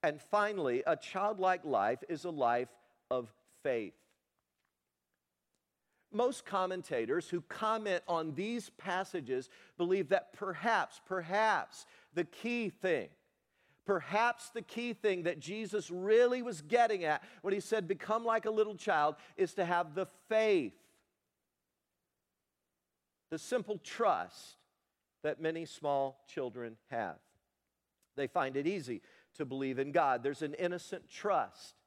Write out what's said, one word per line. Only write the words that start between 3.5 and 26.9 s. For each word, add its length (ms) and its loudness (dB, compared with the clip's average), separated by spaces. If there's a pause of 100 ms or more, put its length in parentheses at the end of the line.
faith. 320 -2 (2250)
Most 340 0
commentators 840 -2
who 120 -4
comment 680 -2
on 280 -2
these 420 -4
passages 720 -4 (280)
believe 320 0
that 240 2
perhaps, 760 0
perhaps 800 0 (260)
the 120 0
key 440 -4
thing, 380 0 (760)
perhaps 640 0
the 120 -8
key 320 -6
thing 300 0
that 160 0
Jesus 500 -6
really 540 4
was 180 -8
getting 440 2
at 180 2 (180)
when 120 0
he 60 0
said, 280 -2
"Become 380 -2
like 200 2
a 60 0
little 240 2
child," 400 4 (220)
is 180 0
to 100 0
have 300 0
the 100 -2 (240)
faith, 460 4 (2500)
the 80 -6
simple 400 -4
trust 800 -2 (680)
that 180 -2
many 240 -2
small 640 -2
children 500 -6 (140)